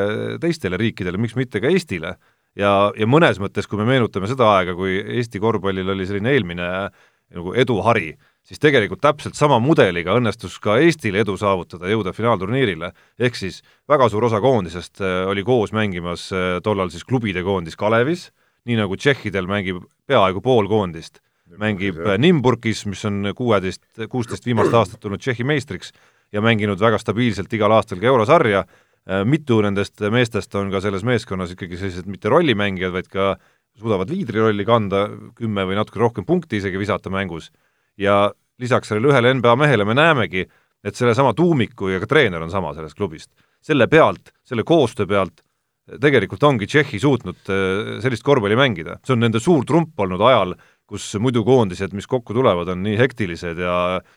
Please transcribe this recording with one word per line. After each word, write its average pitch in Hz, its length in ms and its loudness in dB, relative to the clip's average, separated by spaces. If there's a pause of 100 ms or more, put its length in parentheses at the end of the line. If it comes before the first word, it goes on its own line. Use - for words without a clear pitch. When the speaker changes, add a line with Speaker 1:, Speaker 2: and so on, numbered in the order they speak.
(420)
Speaker 1:
teistele 156 340 -2
riikidele, 92 440 -4
miks 117 160 -4
mitte 127 260 -4
ka 135 100 0
Eestile. 90 440 -4 (420)
Ja, 101 400 4
ja 107 80 0
mõnes 139 340 4
mõttes, 98 300 -6
kui 104 80 -4
me 107 80 -2
meenutame 110 420 0
seda 127 280 2
aega, 90 200 0
kui 95 220 -2
Eesti 117 420 -6
korvpallil 95 540 -2
oli 95 140 -4
selline 101 260 -2
eelmine 87 320 -2 (680)
nagu 90 200 -8
eduhari, 107 540 0 (340)
siis - 160 -20
tegelikult 113 400 2
täpselt 147 380 -2
sama 143 240 4
mudeliga 95 560 2
õnnestus 104 420 -4
ka 104 220 0
Eestil 156 380 2
edu 98 200 -2
saavutada, 92 480 -2
jõuda 101 280 -2
finaalturniirile. 101 760 -2 (260)
Ehk 120 220 -2
siis 90 240 -10 (260)
väga 131 240 4
suur 110 160 0
osa 107 160 0
koondisest, 90 560 -2
äh, 92 300 -2
oli 98 160 -4
koos 113 260 0
mängimas, 87 640 -4
äh, 90 300 -2
tollal 98 280 -2
siis 85 160 -14
klubide 107 380 -2
koondis 87 340 -4
Kalevis, 117 480 0 (400)
nii 117 140 0
nagu 98 160 -4
tšehhidel 98 500 -2
mängib 95 320 -4 (240)
peaaegu 98 400 2
pool 117 240 2
koondist. 90 540 -4 (260)
Mängib, 95 480 -4
Speaker 2:
Jah. 85 160 -2
Speaker 1:
äh, 95 80 2
Nimburgis, 127 640 2
mis 98 240 -8
on 101 280 -2
kuueteist, 98 440 0 (320)
kuusteist 113 320 -6
viimast 120 320 2
aastat 107 240 0
tulnud 101 220 -8
Tšehhi 123 260 -4
meistriks 123 460 -6 (380)
ja 104 120 -2
mänginud 104 320 2
väga 107 240 2
stabiilselt 104 560 -4
igal 104 160 2
aastal 98 300 2
ka 123 80 2
eurosarja. 113 560 4 (420)
Äh, 98 160 0
mitu 135 400 0
nendest 101 480 -4
meestest 113 480 -2
on 98 80 -4
ka 95 160 -4
selles 98 240 -4
meeskonnas 92 460 -4
ikkagi 90 260 -12
sellised 90 240 -8
mitte 98 240 -6
rollimängijad, 101 640 2
vaid 90 160 -6
ka 98 220 0 (500)
suudavad 104 320 -2
liidrirolli 110 560 0
kanda, 101 380 2 (340)
kümme 104 240 -2
või 95 160 -2
natuke 107 240 -2
rohkem - 240 -2
punkti 147 320 0
isegi 95 160 -4
visata 98 320 -2
mängus. 92 400 -6 (480)
Ja 101 300 4 (340)
lisaks 120 320 -2
sellele 131 220 2
ühele 123 180 4
N 131 80 -2
B 120 80 4
A 120 80 6
mehele 127 320 2
me 117 80 0
näemegi, 113 480 2 (400)
et - 160 -8
sellesama 123 320 2
tuumiku 123 560 0
ja 95 160 -2
ka - 80 -6
treener 98 320 2
on 82 80 -8
sama 80 240 -4
sellest 78 240 -12
klubist. 80 320 -8 (320)
Selle 139 240 4
pealt, 123 460 4 (100)
selle 113 240 -4
koostöö 131 400 2
pealt 95 320 -2 (560)
tegelikult 110 480 2
ongi 117 240 2
Tšehhi 143 320 0
suutnud, 120 480 0
äh, 101 560 -2
sellist 131 240 -2
korvpalli 117 320 4
mängida. 90 400 -2
See 131 160 0
on 117 80 2
nende 113 160 2
suur 160 240 4
trump 160 320 0
olnud 92 240 -2
ajal, 104 380 2 (300)
kus 101 160 -12 (160)
muidu 120 240 0
koondised, 98 480 2
mis 98 160 -8
kokku 123 240 -6
tulevad, 98 400 0
on 90 80 -6
nii 104 160 -2
hektilised 87 640 -2
ja, 90 400 -2 (160)